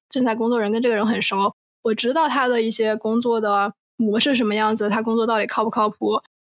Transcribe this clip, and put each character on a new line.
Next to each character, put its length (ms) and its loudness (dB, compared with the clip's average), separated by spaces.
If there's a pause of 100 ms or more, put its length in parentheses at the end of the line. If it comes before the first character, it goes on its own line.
正 160 -2
在 120 2
工 140 -2
作 120 2
人， 100 -2
跟 100 0
这 60 0
个 80 2
人 120 0
很 140 0
熟， 340 0 (260)
我 120 0
知 200 -2
道 160 2
他 180 0
的 140 2
一 80 0
些 260 0
工 240 -2
作 220 0
的 320 0 (240)
模 220 0
式 160 2
什 100 2
么 100 0
样 220 2
子， 120 -2
他 120 0
工 140 -2
作 100 0
到 140 0
底 80 -2
靠 160 -2
不 60 -2
靠 200 0
谱。 320 -2 (200)